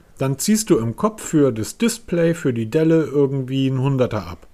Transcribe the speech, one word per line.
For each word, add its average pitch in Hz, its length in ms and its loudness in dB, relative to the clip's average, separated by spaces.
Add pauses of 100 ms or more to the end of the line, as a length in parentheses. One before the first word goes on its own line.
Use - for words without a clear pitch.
(200)
Dann 135 180 -2
ziehst 214 320 0
du 160 80 4
im 113 180 -2
Kopf - 280 -4
für 143 280 2
das 110 280 -8
Display, 170 560 0
für 139 180 -2
die 113 160 -4
Delle 160 320 4
irgendwie 135 680 0
einen 131 140 0
Hunderter 127 460 0
ab. - 260 -16